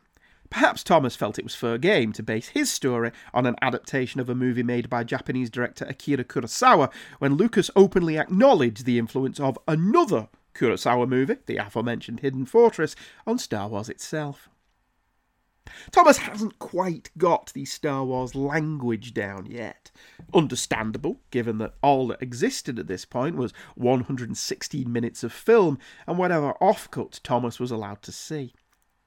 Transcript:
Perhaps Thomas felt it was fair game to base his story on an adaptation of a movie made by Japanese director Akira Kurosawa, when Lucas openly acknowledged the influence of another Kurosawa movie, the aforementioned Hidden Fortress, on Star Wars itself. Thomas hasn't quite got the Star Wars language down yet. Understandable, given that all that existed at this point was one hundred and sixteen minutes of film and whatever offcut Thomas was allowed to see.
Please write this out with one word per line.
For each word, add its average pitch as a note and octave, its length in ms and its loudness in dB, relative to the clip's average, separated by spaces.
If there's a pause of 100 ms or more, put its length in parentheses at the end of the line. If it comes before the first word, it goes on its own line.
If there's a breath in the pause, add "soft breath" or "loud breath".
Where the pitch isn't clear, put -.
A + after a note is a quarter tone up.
(500 soft breath)
Perhaps - 320 0
Thomas D3 320 4
felt G#2+ 240 -4
it - 60 -6
was - 100 -12
fair A#2 220 -2
game C#3 380 2
to - 80 -8
base A2+ 260 -4
his C#4+ 220 -2
story A#2+ 420 -2 (220 loud breath)
on B2 100 2
an A#2+ 160 0
adaptation C3 580 -2
of B2 120 -4
a B2 40 -2
movie B2+ 280 0
made A#2+ 260 -2
by A#2 160 -2
Japanese B2+ 460 -4
director A#2+ 340 -6
Akira B2+ 400 -2
Kurosawa, D#3 640 2 (280 loud breath)
when C#3 160 2
Lucas G3+ 420 2
openly F3+ 420 6
acknowledged D3+ 680 4
the A#2+ 120 2
influence B2 400 -2
of C3+ 200 -2 (100)
another E3+ 600 2 (260)
Kurosawa A#2+ 520 2
movie, C3 380 2
the G#2+ 140 -6
aforementioned A2+ 600 -6
Hidden C3 260 -4
Fortress, A3 500 4 (300 loud breath)
on A#3 120 -2
Star G#2 300 -6
Wars A2 220 -6
itself. - 580 -10 (1400 loud breath)
Thomas D#4+ 260 10
hasn't G#3 420 -8
quite F3+ 600 -6
got E3+ 340 0
the C#3 140 -10
Star C3+ 400 -4
Wars B2+ 280 -6
language C3+ 800 -4
down G2 320 -8
yet. A2 460 -14 (420 loud breath)
Understandable, B2+ 880 -2 (100)
given A2+ 280 -2
that A2 240 -6
all C3+ 240 4
that - 160 -8
existed B2+ 560 -4
at E2 80 -8
this F#2 180 -6
point D3 320 -4
was B2 160 -4 (220 loud breath)
one B2+ 300 2
hundred B2 260 -6
and - 80 -8
sixteen - 520 -6
minutes A#2 320 -4
of A#2 80 -6
film G3 480 4 (280 loud breath)
and E3+ 100 -4
whatever E3+ 460 0
offcut - 600 0
Thomas B2 380 -2
was B2 100 -4
allowed G#2+ 300 -8
to - 120 -16
see. C#3+ 420 -12 (520)